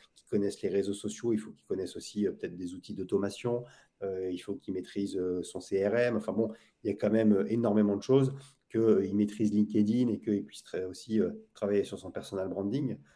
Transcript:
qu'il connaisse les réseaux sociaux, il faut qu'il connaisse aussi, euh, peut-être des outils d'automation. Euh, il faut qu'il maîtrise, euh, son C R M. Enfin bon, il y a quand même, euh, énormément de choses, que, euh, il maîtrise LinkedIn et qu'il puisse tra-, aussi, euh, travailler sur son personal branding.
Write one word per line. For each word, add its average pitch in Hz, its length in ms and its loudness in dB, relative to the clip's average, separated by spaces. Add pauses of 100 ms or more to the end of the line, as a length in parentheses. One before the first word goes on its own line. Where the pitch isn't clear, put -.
(160)
qu'il - 120 -20
connaisse 101 340 -2
les 98 80 -4
réseaux 98 240 0
sociaux, 107 400 -4
il 107 40 0
faut - 140 -8
qu'il - 140 -20
connaisse 95 320 -6
aussi, 101 300 -4
euh, 90 40 0
peut-être 87 240 -8
des 90 200 -8
outils - 180 -14
d'automation. 101 720 -2 (380)
Euh, 92 280 -4
il 90 60 -4
faut 101 180 -8
qu'il 95 200 -8
maîtrise, 95 420 -4
euh, 90 260 -2
son - 160 -8
C 98 260 0
R 104 100 2
M. 120 200 2
Enfin 107 160 -2
bon, 107 220 0 (300)
il 104 80 0
y - 20 -2
a - 20 -2
quand 107 140 0
même, 107 240 6
euh, 95 180 2
énormément 104 460 4
de 101 60 -6
choses, 135 300 4 (360)
que, - 80 -2
euh, 113 280 6
il 95 100 -2
maîtrise 104 360 2
LinkedIn 107 580 4
et 101 100 -2
qu'il 104 260 0
puisse - 180 -18
tra-, 92 220 -6
aussi, 107 340 -2
euh, 90 120 2 (240)
travailler 101 280 2
sur 95 160 -8
son 92 120 -12
personal 95 360 -6
branding. 104 500 -4 (180)